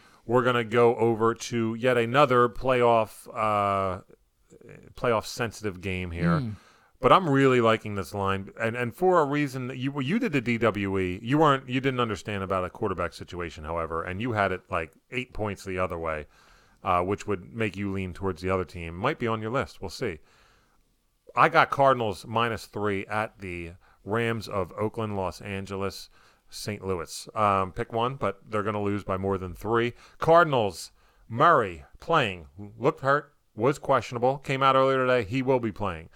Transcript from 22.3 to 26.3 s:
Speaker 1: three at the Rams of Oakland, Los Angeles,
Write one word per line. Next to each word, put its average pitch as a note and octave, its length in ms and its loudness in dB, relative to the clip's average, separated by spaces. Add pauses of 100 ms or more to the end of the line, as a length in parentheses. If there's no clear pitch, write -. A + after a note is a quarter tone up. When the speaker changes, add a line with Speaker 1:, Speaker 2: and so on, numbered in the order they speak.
Speaker 1:
three G#2 400 -2
at G#2+ 320 -6
the F2 320 -10 (340)
Rams A2+ 420 -2
of F#2+ 300 -4
Oakland, G#2+ 400 -4
Los F#2 240 -4
Angeles, G2 680 -8 (420)